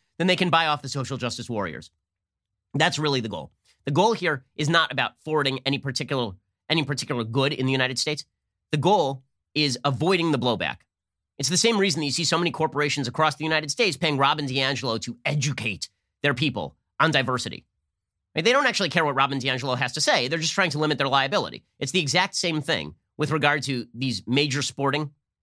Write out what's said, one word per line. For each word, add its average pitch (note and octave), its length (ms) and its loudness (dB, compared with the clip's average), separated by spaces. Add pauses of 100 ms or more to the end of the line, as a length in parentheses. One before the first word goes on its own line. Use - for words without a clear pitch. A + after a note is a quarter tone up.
(160)
then E3+ 100 0
they F#3 80 4
can F3+ 160 0
buy E3 160 4
off D3 160 0
the C#3 60 -12
social C3+ 280 -4
justice A#2+ 320 -6
warriors. F2+ 440 -6 (840)
That's D#3 240 2
really C#3+ 220 2
the A2 80 -6
goal. D#2+ 240 -10 (320)
The C#3+ 80 -2
goal G#3 220 4
here D#3+ 300 -2 (120)
is C#3+ 120 0
not E3 220 4
about C3 220 -2 (120)
forwarding C#3 400 0
any C3+ 140 0
particular, C3 540 -4 (360)
any D#3+ 140 0
particular C3+ 400 -4
good C3 300 0
in B2+ 140 -2
the C3+ 60 0
United C3 280 -2
States. D3+ 240 -4 (480)
The D3+ 60 0
goal C#3+ 440 2 (320)
is C#3+ 300 0
avoiding E3 480 2
the B2+ 80 2
blowback. F#2 380 -2 (600)
It's C#3 100 -2
the F3 80 2
same A#3 220 4
reason F#3+ 220 2
that D3 60 0
you C#3 40 -2
see - 140 -2
so E3 120 2
many E3+ 140 2
corporations C#3+ 560 0
across D3+ 300 2
the D3+ 80 -6
United D#3 260 -2
States F#3+ 260 0
paying D3+ 200 0
Robin D3 280 2
DiAngelo C3 580 -2
to A#2+ 220 -10
educate C3+ 640 -2 (320)
their C#3+ 140 2
people A2+ 400 -2 (240)
on D#3 140 4
diversity. B2+ 520 -2 (720)
Right? E3 100 -2
They G#3+ 60 6
don't C#4 160 4
actually G3 220 0
care E3 160 2
what C#3+ 100 0
Robin C3+ 240 2
DiAngelo C3 400 -2
has B2+ 140 -2
to - 80 -4
say. F3+ 260 2
They're D#3+ 140 -4
just D#3+ 120 -2
trying F#3 180 2
to C#3+ 100 -4
limit D3+ 180 0
their C#3 80 0
liability. C3+ 560 0 (160)
It's C#3 140 -6
the F3+ 80 2
exact E3+ 340 0
same D#3+ 260 -2
thing E2+ 360 -4 (200)
with D3 140 -2
regard D3 320 2
to B2+ 320 -4
these A#2 320 -4
major C#3 360 2
sporting C#3+ 500 -2 (300)